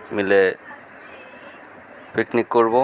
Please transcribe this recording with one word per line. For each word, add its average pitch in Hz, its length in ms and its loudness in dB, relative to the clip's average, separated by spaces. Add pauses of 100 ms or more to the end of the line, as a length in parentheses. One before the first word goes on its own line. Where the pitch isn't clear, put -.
(120)
মিলে 98 280 2 (1700)
পিকনিক 113 340 -4
করব। 113 360 0